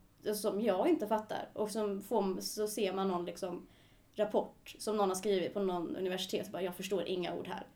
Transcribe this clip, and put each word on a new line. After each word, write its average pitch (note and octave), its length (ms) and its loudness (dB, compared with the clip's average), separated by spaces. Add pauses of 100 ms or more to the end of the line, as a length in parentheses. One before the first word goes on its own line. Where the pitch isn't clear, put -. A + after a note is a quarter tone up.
(340)
som G3+ 260 0
jag A3 280 4
inte D4+ 180 4
fattar. - 460 -2
Och G#3 180 -2
som G3+ 320 -2
får, G3+ 380 2
så G#3+ 260 -2
ser G#3 260 0
man F#3+ 160 2
någon F3 160 0
liksom F3+ 420 -6 (480)
rapport - 640 0
som G#3+ 180 -2
någon G3+ 120 4
har F#3 80 0
skrivit F#3+ 380 2
på G#3 60 -2
någon F3+ 360 0
universitet, F#3 500 -2
så - 60 -14
bara, F3 100 -2
"Jag F#3 120 -2
förstår F#3+ 340 -2
inga F3+ 260 -2
ord - 140 -6
här. F#3+ 280 -8